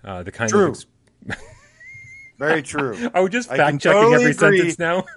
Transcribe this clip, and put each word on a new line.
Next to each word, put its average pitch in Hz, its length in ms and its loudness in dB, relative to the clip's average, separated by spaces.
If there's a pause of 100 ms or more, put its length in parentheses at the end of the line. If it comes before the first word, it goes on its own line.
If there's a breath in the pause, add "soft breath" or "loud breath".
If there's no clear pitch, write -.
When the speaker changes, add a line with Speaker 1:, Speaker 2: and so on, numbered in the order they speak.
Speaker 1:
Uh, 92 200 -14
the 95 80 -14
kind - 180 -6
Speaker 2:
True. 202 220 2
Speaker 1:
of - 140 -16 (440)
ex- - 80 -10
<laughs> - 1000 -20
Speaker 2:
Very 151 240 -2
true. 143 500 -4
Speaker 1:
I 180 60 2
was 190 100 2
just 240 220 -6
Speaker 2:
I 233 60 -2
can 147 160 2
Speaker 1:
fact-checking 180 280 2
Speaker 2:
totally 240 140 6
Speaker 1:
every 247 160 2
Speaker 2:
agree. 190 400 2
Speaker 1:
sentence - 80 -10
now. 175 260 -4 (120)